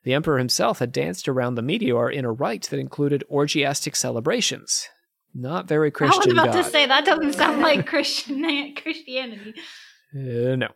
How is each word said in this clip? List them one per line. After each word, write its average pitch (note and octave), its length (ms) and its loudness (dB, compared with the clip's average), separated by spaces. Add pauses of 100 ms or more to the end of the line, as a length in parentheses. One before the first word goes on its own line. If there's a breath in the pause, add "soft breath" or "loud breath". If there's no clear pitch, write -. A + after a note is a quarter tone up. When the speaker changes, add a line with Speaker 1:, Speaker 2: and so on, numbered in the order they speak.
Speaker 1:
The B2+ 100 0
emperor D3+ 240 2
himself - 420 0
had A#2+ 120 -2
danced D#3+ 360 -4
around B2+ 280 0
the A2+ 80 -2
meteor B2+ 460 0
in C3+ 160 -2
a A#2 60 -2
rite D#3+ 380 -4
that C#3 100 -4
included C#3+ 500 -2
orgiastic C#3+ 640 0
celebrations. - 920 -2 (460)
Not D3+ 340 -6
very D3+ 240 4
Christian - 300 4
Speaker 2:
I G4 40 4
was F4+ 80 6
about D#4+ 200 4
Speaker 1:
god. F4+ 100 2
Speaker 2:
to F4+ 60 -4
say, D4 160 4
that C#4 200 4
doesn't D#4 280 2
sound - 280 2
like D4+ 260 2
Christian, C#4+ 880 -2
<laughs> - 60 -10
Christianity. B3+ 760 -10 (600 loud breath)
Speaker 1:
Uh, B2+ 400 -2
no. B2 200 -2